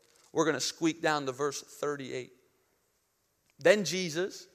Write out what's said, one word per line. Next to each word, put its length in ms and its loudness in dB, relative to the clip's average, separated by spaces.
We're 140 4
gonna 140 0
squeak 420 0
down 240 0
to 60 -2
verse 280 -4
thirty-eight. 720 -8
"Then 260 6
Jesus, 720 -4